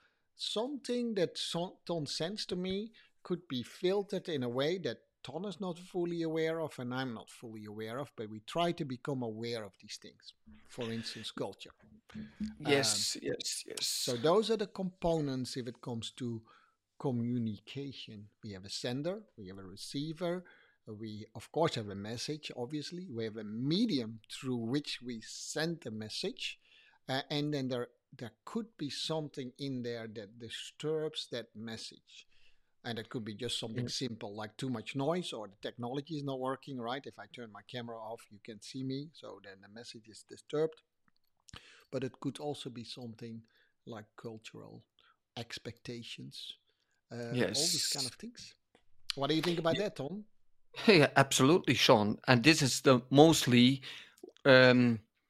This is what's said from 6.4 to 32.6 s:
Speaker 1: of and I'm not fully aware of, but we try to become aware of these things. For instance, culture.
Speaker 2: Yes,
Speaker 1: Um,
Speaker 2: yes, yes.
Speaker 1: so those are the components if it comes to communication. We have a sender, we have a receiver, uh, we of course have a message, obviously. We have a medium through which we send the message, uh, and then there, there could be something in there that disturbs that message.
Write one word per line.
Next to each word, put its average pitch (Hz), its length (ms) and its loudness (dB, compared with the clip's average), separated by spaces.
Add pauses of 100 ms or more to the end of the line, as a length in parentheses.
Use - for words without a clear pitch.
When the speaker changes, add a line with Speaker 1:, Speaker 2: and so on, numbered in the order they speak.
Speaker 1:
of 151 180 -6
and 123 160 -4
I'm 131 200 -2
not 101 160 -12
fully 110 360 -14
aware 110 320 -6
of, 143 180 -8
but 107 140 -8
we 107 100 -10
try 170 320 0
to 165 120 -6
become 127 380 -4
aware 113 420 -4
of 98 80 -14 (100)
these - 180 -14
things. - 340 -20 (340)
For 117 240 -6
instance, 113 400 -8
culture. - 400 -8 (840)
Speaker 2:
Yes, 139 600 2
Speaker 1:
Um, - 40 -12
Speaker 2:
yes, - 440 -4
yes. - 380 -4
Speaker 1:
so 123 120 0
those 185 340 4
are 226 80 4
the 208 100 -2
components 160 880 0
if 123 120 -4
it 117 140 -12
comes 117 300 -6
to 117 300 -6 (580)
communication. 120 1300 -4 (160)
We 107 80 -10
have 95 120 -12
a 101 60 -16
sender, 147 520 -4 (140)
we 98 120 -12
have 98 100 -12
a 95 60 -14
receiver, 160 800 -6 (440)
uh, 110 60 -10
we 107 400 -10
of - 180 -16
course 156 240 2
have 107 140 -4
a 98 60 -8
message, 117 600 -8
obviously. 151 540 -8
We 113 140 -4
have 110 120 -6
a 110 80 -8
medium 123 760 0 (120)
through 127 260 -4
which 123 440 -4
we 120 200 -10
send - 600 -4
the 120 80 -8
message, - 680 -6 (500)
uh, 135 220 0
and 151 240 -2
then 131 140 -2
there, 123 200 -2 (280)
there - 160 -12 (120)
could 226 220 -6 (120)
be 143 120 -6
something 147 680 -6
in 135 240 -4
there 117 320 -6
that 110 240 -14
disturbs 151 920 -6
that 117 240 -8
message. - 680 -12 (580)